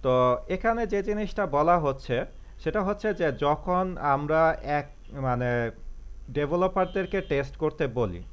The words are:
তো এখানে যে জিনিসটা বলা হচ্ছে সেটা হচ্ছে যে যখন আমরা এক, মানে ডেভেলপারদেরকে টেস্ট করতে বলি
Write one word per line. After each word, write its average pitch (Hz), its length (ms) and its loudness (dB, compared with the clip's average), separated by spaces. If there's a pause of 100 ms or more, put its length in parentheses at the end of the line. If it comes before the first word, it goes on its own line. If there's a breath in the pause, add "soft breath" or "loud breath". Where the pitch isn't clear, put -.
তো 127 340 4 (100)
এখানে 226 400 0
যে 196 160 0
জিনিসটা 208 420 -2
বলা 160 340 4
হচ্ছে 135 460 0 (340 soft breath)
সেটা 160 220 -2
হচ্ছে 202 320 0
যে 165 180 0
যখন 175 680 0
আমরা 147 640 4
এক, 143 260 -2 (220)
মানে 123 600 0 (600)
ডেভেলপারদেরকে 180 920 0
টেস্ট 139 360 -2
করতে 151 300 0
বলি 107 460 -2